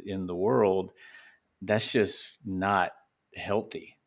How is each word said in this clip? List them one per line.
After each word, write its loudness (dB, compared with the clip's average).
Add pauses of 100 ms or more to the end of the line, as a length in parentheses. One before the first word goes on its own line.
in -6
the -6
world, 2 (720)
that's 0
just 0
not 0 (420)
healthy." -6